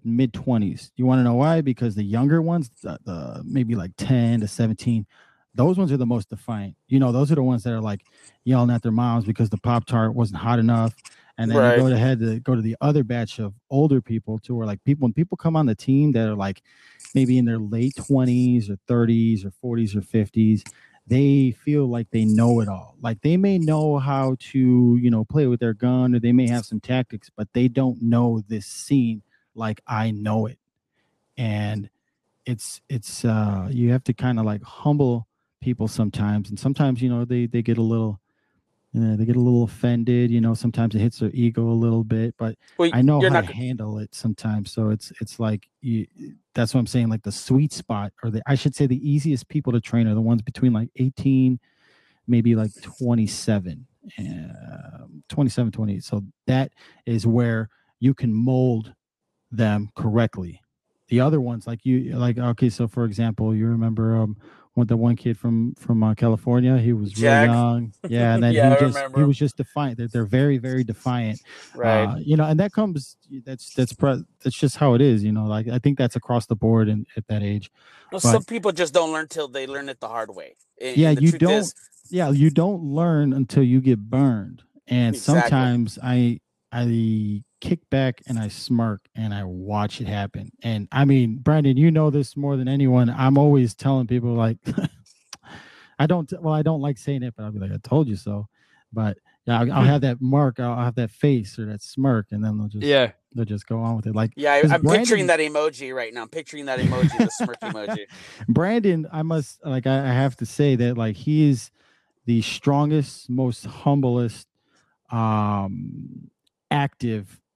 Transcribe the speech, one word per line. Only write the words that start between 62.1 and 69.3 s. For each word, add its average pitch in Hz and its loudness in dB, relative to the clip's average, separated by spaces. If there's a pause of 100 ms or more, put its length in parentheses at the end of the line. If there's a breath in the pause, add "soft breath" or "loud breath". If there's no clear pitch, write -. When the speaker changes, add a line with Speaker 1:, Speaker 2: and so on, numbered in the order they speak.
Speaker 1:
like, 123 0
okay, 120 0
so 117 -4
for 120 -4
example, 110 -2
you 110 0
remember, 113 0
um, 107 0 (380 loud breath)
with 120 2
the 120 2
one 117 2
kid 117 -4
from, 117 -2
from, 113 0
uh, 110 2
California, 123 2
he 117 2
was 101 -4
real 107 -2
Speaker 2:
Jack. 139 6
Speaker 1:
young. 117 0 (140)
Yeah, 117 2
and 117 2
Speaker 2:
<laughs> - -
Speaker 1:
then 117 4
Speaker 2:
Yeah, 139 6
Speaker 1:
he 135 6
Speaker 2:
I 143 4
Speaker 1:
just, 135 2
Speaker 2:
remember 135 -6
Speaker 1:
he - 6
Speaker 2:
him. 147 4
Speaker 1:
was 139 2